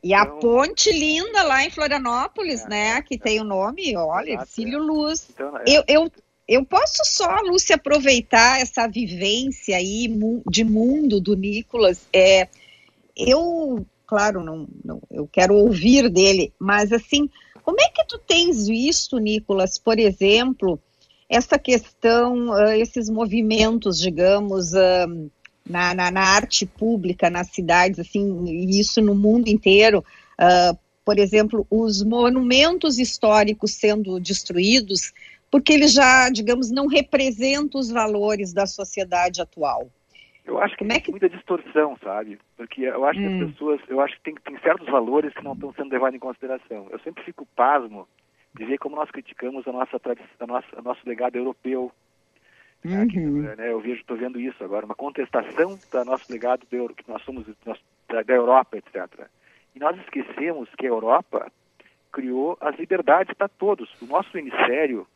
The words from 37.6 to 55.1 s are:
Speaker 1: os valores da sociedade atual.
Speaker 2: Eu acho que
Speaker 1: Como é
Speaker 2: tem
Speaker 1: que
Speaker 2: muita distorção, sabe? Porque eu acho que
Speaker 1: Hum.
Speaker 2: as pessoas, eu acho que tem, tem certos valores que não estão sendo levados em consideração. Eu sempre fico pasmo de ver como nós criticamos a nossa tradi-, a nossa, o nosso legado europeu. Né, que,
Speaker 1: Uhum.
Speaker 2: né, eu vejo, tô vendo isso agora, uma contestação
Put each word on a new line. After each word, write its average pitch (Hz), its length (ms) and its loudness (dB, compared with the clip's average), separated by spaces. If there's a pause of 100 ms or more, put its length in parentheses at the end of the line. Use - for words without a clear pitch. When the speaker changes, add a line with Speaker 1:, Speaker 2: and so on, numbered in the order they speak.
Speaker 1:
os 247 100 -6
valores 208 640 -2
da 196 140 -2
sociedade 180 760 -4
atual. 131 460 -6 (580)
Speaker 2:
Eu - 140 -6
acho 202 140 -2
que - 60 -18
Speaker 1:
Como 214 120 -6
é 233 40 0
Speaker 2:
tem 339 100 -2
Speaker 1:
que - 60 -6
Speaker 2:
muita 190 180 0
distorção, 151 760 -4
sabe? 104 340 -10 (200)
Porque 120 260 -14
eu 127 220 -4
acho 165 140 -2
que 202 60 -4
Speaker 1:
Hum. 185 200 -4
Speaker 2:
as 156 60 -10
pessoas, 147 360 -6
eu 131 140 -6
acho 143 160 -4
que - 60 -20
tem, 156 200 -12
tem 139 160 -16
certos 165 280 -2
valores 139 460 0
que - 100 -18
não 139 100 -12
estão 139 200 -14
sendo 139 180 -10
levados 131 240 -2
em 123 40 -16
consideração. 123 720 -12
Eu - 80 -14
sempre - 240 -16
fico 151 320 -20
pasmo 120 520 -2 (460)
de 110 120 -16
ver 135 120 -4
como 147 180 -10
nós 151 140 -8
criticamos 131 580 -14
a 131 40 -10
nossa 127 280 -8
tradi-, 120 220 -8 (180)
a 120 60 -12
nossa, 123 220 -8 (100)
o 120 60 -18
nosso 123 220 -8
legado 123 300 -6
europeu. 127 560 -8 (920)
Né, 196 240 -2
que, 190 120 -4
Speaker 1:
Uhum. 147 220 -4
Speaker 2:
né, 110 300 -8
eu 113 80 -4
vejo, 117 260 -10
tô 123 100 -10
vendo 123 240 -10
isso 120 240 -12
agora, 101 220 -8
uma 107 80 -12
contestação 143 840 -6 (120)